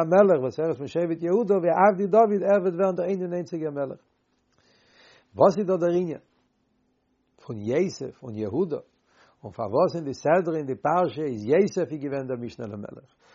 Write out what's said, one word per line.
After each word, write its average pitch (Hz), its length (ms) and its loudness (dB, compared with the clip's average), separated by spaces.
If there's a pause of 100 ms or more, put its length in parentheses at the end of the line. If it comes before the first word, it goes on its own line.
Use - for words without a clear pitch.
המלך, 175 400 6
וואס 127 200 -4
ער 160 80 0
איז 147 80 -2
פון 139 100 -10
שבט 165 360 -2
יהודה, 196 320 2
ועבדי 185 520 4
דוד, 208 360 4
ער 196 200 4
וועט 180 120 -2
ווערן 185 200 0
דער 175 120 -4
איין 185 160 -4
און 175 100 -6
איינציקער 165 380 -6
מלך. 139 300 -6 (1400)
וואס 160 220 4
איז 208 80 -2
דא 185 100 0
דער 175 140 2
ענין? 175 280 -2 (1300)
פון 120 120 -10
יוסף 131 640 -4
און 123 120 -12
יהודה. 120 460 -4 (640)
און 104 80 -12
פאר 117 180 -6
וואס 143 260 0
אין 165 80 -8
די 139 100 -6
סדר, 165 420 0
אין 151 100 -6
די 131 80 -4
פרשה, 160 480 -2
איז 120 220 -6
יוסף 160 480 0
געווען 139 340 -8
דער 127 100 -4
משנה 117 300 -10
למלך. 104 440 -14 (240)